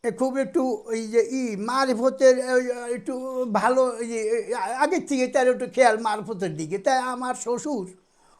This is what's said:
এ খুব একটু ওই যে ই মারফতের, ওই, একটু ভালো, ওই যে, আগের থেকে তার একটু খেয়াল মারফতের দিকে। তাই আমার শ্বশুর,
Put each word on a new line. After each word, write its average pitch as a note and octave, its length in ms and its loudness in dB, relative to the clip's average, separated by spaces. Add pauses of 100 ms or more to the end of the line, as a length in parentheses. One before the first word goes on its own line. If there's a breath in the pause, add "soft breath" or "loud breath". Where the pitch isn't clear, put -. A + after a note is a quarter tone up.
এ A#3+ 80 0
খুব C4 260 -2
একটু C4 480 0
ওই A3+ 220 -4
যে A3 240 2
ই B3 240 -2
মারফতের, B3+ 920 2
ওই, B3 460 0
একটু B3+ 580 -6
ভালো, A#3+ 300 4
ওই A#3 240 -2
যে, A3 480 -2
আগের C4 520 0
থেকে B3+ 200 2
তার B3+ 200 2
একটু B3 200 0
খেয়াল A#3 300 4
মারফতের G#3 600 -4
দিকে। D#3+ 200 -6
তাই C4 200 2
আমার B3+ 380 -4
শ্বশুর, A#3 640 -6 (420 soft breath)